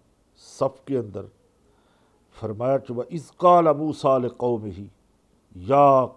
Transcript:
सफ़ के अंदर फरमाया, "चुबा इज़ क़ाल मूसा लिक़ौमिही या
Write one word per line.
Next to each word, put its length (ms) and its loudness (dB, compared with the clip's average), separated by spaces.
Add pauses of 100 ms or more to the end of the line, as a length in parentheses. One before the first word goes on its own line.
(420)
सफ़ 460 -8
के 100 -6
अंदर 320 -10 (1080)
फरमाया, 440 -4
"चुबा 320 -10
इज़ 200 -12 (100)
क़ाल 340 6
मूसा 440 -2
लिक़ौमिही 720 -6 (640)
या 500 4 (120)